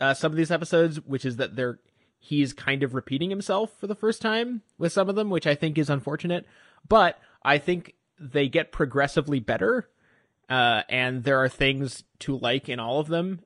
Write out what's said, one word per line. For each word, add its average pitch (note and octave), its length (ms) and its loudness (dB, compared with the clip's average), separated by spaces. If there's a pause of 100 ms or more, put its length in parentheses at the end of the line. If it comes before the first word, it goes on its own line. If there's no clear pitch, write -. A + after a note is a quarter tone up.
uh, C3+ 140 2
some D#3 180 -2
of D#3 40 -4
these D#3+ 140 0
episodes, E3 520 2
which C3+ 220 -6
is B2 120 -4
that A2 180 -4
they're, B2 240 -4 (400)
he's C#3+ 340 0
kind C3+ 300 -2
of C3 120 -2
repeating C#3 360 -4
himself G3+ 480 -2
for - 80 -10
the G#3 80 -4
first G#3+ 280 -2
time A3+ 400 -2 (160)
with E3 140 -2
some G3 160 2
of G3 80 -2
them, G#3+ 120 0
which E3+ 180 -2
I D3 80 4
think D3+ 220 -2
is D3+ 140 0
unfortunate. D3+ 560 -4 (420)
But F#3+ 300 6 (240)
I C#3+ 160 4
think F3 360 -2 (240)
they C#3+ 300 0
get D#3+ 240 0
progressively C#3 680 0
better, B2 500 0 (600)
uh, A#2+ 400 4
and B2+ 360 -2
there C3+ 180 4
are C3 60 4
things C3+ 560 -2 (160)
to C#3 180 -4
like B2 320 -2
in A#2+ 100 -6
all B2 200 0
of D3+ 80 -4
them. E3+ 380 -4